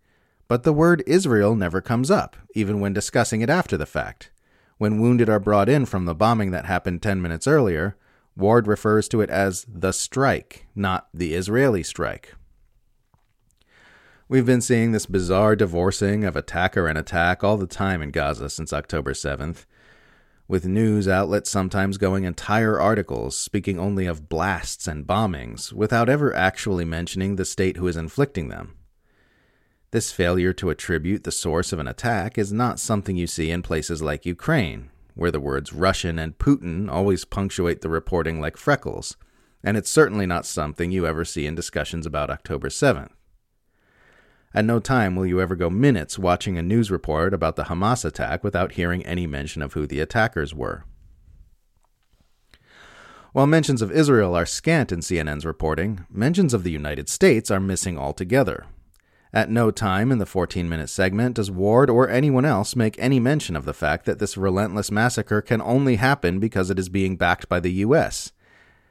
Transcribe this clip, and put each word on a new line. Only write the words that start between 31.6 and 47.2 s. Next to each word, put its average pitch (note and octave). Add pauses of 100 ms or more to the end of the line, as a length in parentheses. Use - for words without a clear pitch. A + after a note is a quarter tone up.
of E2+
an C2+
attack A2+
is G2+
not A#2
something G2+
you F2
see D#2+
in F2
places D#2+
like D2
Ukraine, E2 (260)
where E2+
the D2
words C#2
Russian F2
and D#2+
Putin G2
always F#2
punctuate F#2+
the -
reporting D#2+
like D#2
freckles, - (480)
and G2+
it's G2
certainly G#2
not F2
something E2+
you F2+
ever D#2+
see D2+
in D#2+
discussions E2
about C#2+
October C#2
seventh. G#2+ (1400)
At G#2+
no A#2
time G#2
will F#2
you F2+
ever F#2
go F2
minutes G2+
watching F2+
a E2
news G#2
report E2+